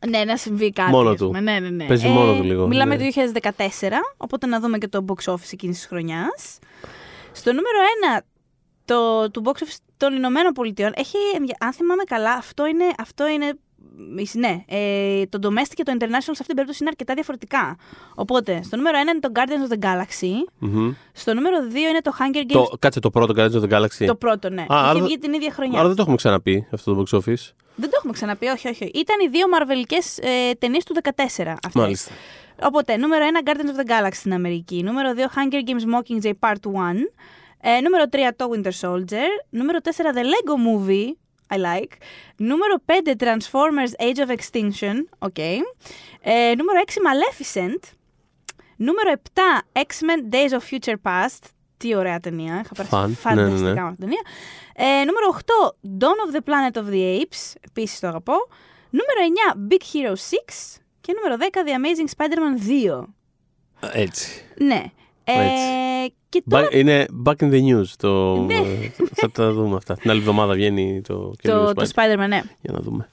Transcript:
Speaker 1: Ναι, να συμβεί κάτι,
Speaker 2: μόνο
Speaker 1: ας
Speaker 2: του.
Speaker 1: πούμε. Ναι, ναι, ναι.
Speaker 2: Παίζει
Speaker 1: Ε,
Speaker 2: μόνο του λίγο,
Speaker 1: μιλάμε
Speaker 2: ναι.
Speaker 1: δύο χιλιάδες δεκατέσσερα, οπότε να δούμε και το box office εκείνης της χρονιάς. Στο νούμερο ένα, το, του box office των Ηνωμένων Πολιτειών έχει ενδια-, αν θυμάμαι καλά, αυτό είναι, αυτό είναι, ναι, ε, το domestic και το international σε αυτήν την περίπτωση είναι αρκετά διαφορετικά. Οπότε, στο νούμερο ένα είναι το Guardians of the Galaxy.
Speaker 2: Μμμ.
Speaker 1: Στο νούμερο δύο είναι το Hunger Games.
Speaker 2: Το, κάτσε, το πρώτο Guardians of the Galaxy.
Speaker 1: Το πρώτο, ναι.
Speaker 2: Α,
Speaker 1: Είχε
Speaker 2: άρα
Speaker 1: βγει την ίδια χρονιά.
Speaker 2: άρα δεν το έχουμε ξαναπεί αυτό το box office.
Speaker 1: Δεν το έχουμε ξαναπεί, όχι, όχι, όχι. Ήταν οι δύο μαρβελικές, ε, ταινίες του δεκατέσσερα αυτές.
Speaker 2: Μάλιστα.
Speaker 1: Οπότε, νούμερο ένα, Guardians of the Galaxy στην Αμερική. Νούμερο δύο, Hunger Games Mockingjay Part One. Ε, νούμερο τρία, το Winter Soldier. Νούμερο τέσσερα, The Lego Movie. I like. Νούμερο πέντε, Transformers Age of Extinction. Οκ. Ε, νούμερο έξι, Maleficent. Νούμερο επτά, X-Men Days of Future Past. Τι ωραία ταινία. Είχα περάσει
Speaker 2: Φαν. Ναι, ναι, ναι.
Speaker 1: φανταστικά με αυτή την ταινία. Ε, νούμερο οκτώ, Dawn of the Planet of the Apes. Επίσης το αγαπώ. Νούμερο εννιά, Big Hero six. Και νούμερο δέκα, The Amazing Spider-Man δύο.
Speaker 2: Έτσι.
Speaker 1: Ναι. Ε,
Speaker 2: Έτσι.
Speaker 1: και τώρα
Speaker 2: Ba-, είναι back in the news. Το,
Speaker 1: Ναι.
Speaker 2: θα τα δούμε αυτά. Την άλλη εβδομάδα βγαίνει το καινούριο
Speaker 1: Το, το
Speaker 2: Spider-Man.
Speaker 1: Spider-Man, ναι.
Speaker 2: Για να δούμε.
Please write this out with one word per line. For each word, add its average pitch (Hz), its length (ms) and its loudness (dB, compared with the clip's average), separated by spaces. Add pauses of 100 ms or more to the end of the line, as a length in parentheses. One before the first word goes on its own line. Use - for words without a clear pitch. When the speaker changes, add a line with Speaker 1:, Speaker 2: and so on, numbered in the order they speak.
Speaker 1:
Ναι, 220 160 0
να 220 120 -2
συμβεί 214 360 -2
κάτι, 185 180 0
Speaker 2:
μόνο 123 200 6
Speaker 1:
ας 101 60 2
Speaker 2:
του. 98 100 -2
Speaker 1:
πούμε. 95 140 -2
Ναι, 208 180 0
ναι, 180 100 -6
ναι. 175 160 -6
Speaker 2:
Παίζει 123 220 2
Speaker 1:
Ε, 123 40 4
Speaker 2:
μόνο 120 260 6
του - 60 0
λίγο, 92 240 2
Speaker 1:
μιλάμε 269 280 2
Speaker 2:
ναι. - 80 -2
Speaker 1:
δύο 269 80 0
χιλιάδες 254 220 0
δεκατέσσερα, 202 680 -4 (180)
οπότε - 300 -8
να 233 140 -2
δούμε 226 180 -2
και 208 100 -6
το 196 200 -4
box 190 240 -4
office 175 200 -8
εκείνης 180 240 -6
της 175 100 -16
χρονιάς. 175 720 -8 (760)
Στο - 200 -2
νούμερο 415 260 0 (240)
ένα, 262 200 2 (600)
το, 226 460 2
του 220 140 -8
box 247 60 0 (140)
office 302 120 -14 (200)
των 277 180 0
Ηνωμένων 262 380 2
Πολιτειών 220 440 -2
έχει - 200 -4 (200)
ενδια-, 277 240 -4
αν 240 120 -2
θυμάμαι 349 300 0
καλά, 226 300 0
αυτό 254 340 -4
είναι, 320 180 2 (140)
αυτό 285 300 -4
είναι, 294 300 -2 (760)
ναι, 214 340 -2
ε, 202 600 0
το 196 140 -8
domestic 208 320 0
και - 80 -6
το 269 160 -2
international 233 100 -2 (120)
σε 269 100 -8
αυτήν 277 160 -8
την 330 80 -4
περίπτωση 269 260 -4
είναι 294 100 -2
αρκετά 262 240 -6
διαφορετικά. 254 640 -4 (380)
Οπότε, 202 480 -2
στο 190 140 -8
νούμερο 294 220 2
ένα 294 120 0
είναι 320 100 0
το 269 140 -2
Guardians 262 380 0
of 220 60 -2
the 196 60 -6
Galaxy. 185 480 -2 (260)
Speaker 2:
Μμμ. 110 340 0 (200)
Speaker 1:
Στο - 220 -2
νούμερο 311 320 2
δύο 269 220 -2
είναι 320 120 2
το 302 180 -2
Hunger 269 220 0
Games. 262 120 -4
Speaker 2:
Το, 131 260 4
κάτσε, 135 220 2
το 113 100 2
πρώτο 113 260 4
Guardians 113 260 4
of 107 60 2
the 104 100 6
Galaxy. 104 280 2
Speaker 1:
Το - 80 4
πρώτο, 214 360 -2
ναι. 185 100 -8
Speaker 2:
Α, 160 100 -6
Speaker 1:
Είχε 143 60 4 (120)
Speaker 2:
άρα 156 120 4
Speaker 1:
βγει 277 180 0
την 294 140 -4
ίδια 302 200 -4
χρονιά. 262 260 -2
Speaker 2:
άρα 165 80 6
δεν 185 100 4
το 208 60 2
έχουμε 156 140 4
ξαναπεί 98 560 2
αυτό 104 220 -2
το 98 80 0
box 98 160 0
office. 113 320 -2 (240)
Speaker 1:
Δεν 277 160 -4
το 440 60 0
έχουμε 302 160 -2
ξαναπεί, 208 340 -6
όχι, 254 220 -4
όχι, 226 160 -8
όχι. - 100 -8
Ήταν 339 220 0 (100)
οι - 20 2
δύο 339 200 2
μαρβελικές, 302 720 0
ε, 247 400 0
ταινίες 262 260 0
του 339 100 -8
δεκατέσσερα 269 580 -2
αυτές. 156 300 0
Speaker 2:
Μάλιστα. 98 300 -2 (500)
Speaker 1:
Οπότε, 285 340 2
νούμερο 302 280 2
ένα, 320 200 2
Guardians 285 340 -2
of 269 80 -2
the 220 40 -2 (160)
Galaxy 190 80 -2
στην - 180 -4
Αμερική. 175 500 -2
Νούμερο 247 320 -2
δύο, 262 200 0
Hunger 269 360 0
Games 240 140 -2 (120)
Mockingjay 220 440 -2
Part 208 320 -2
One. 185 280 -2 (600)
Ε, 240 200 2
νούμερο 320 280 4
τρία, 254 280 0
το 247 180 -4
Winter 202 160 -2 (180)
Soldier. 190 420 -2 (200)
Νούμερο 285 300 -2
τέσσερα, 320 340 -2
The - 40 -2
Lego 277 360 0 (340)
Movie. 196 180 2 (420)
I - 80 -4
like. 180 360 -2 (440)
Νούμερο 339 480 2
πέντε, 320 340 2
Transformers 247 880 0
Age 254 220 0
of - 80 -2
Extinction. 208 580 -4 (240)
Οκ. 190 200 -8
Ε, 233 1160 -2
νούμερο 349 260 2
έξι, - 240 -4
Maleficent. 277 840 -2 (880)
Νούμερο 370 340 0
επτά, 330 520 2 (100)
X-Men 285 640 -2
Days 269 240 4
of 240 120 -6
Future 240 320 -4
Past. 190 360 -2 (380)
Τι 233 200 -4
ωραία 180 240 -2
ταινία. 170 440 -6
Είχα - 100 -20
περάσει 104 400 0
Speaker 2:
Φαν. 220 200 0
Ναι, 104 80 6
ναι, 101 60 4
ναι. 98 80 2
Speaker 1:
φανταστικά 95 260 0
με 175 60 -4
αυτή 180 120 -10
την 185 80 -10
ταινία. 370 140 -4 (540)
Ε, 277 280 2
νούμερο 403 240 0
οκτώ, 403 480 0 (240)
Dawn 320 240 4
of 302 120 -4
the 302 140 -2
Planet 262 320 0
of 208 100 -8
the 185 280 2
Apes. - 320 -8 (160)
Επίσης - 320 -8
το 190 60 -6
αγαπώ. 175 280 -4 (560)
Νούμερο 466 360 0
εννιά, 339 440 0
Big 370 120 4 (100)
Hero 269 200 -2
six. - 680 -6 (200)
Και - 160 -6
νούμερο 370 200 -2
δέκα, 370 300 -2
The - 20 -4
Amazing 294 480 0
Spider-Man 302 420 0
δύο. 202 480 0 (840)
Speaker 2:
Έτσι. 98 360 -2 (300)
Speaker 1:
Ναι. 262 240 2 (420)
Ε, 240 80 0
Speaker 2:
Έτσι. 262 840 0 (140)
Speaker 1:
και 359 200 0
τώρα - 220 6
Speaker 2:
Ba-, - 40 -4
είναι 139 320 6 (180)
back 143 120 4
in 147 140 2
the 135 180 6
news. 117 160 6 (140)
Το, 95 420 2
Speaker 1:
Ναι. 208 220 2 (520)
Speaker 2:
θα - 160 2
τα 113 220 2
δούμε 107 240 0
αυτά. 92 180 -6
Την 113 160 -2
άλλη 110 100 4
εβδομάδα 104 340 2
βγαίνει 95 460 0
το 98 400 -8
καινούριο 214 260 2
Speaker 1:
Το, 208 60 2
το 196 220 -2
Speaker 2:
Spider-Man. 220 200 4 (100)
Speaker 1:
Spider-Man, 196 40 -2
ναι. 202 140 0 (180)
Speaker 2:
Για - 120 -8
να - 80 -4
δούμε. 110 320 -8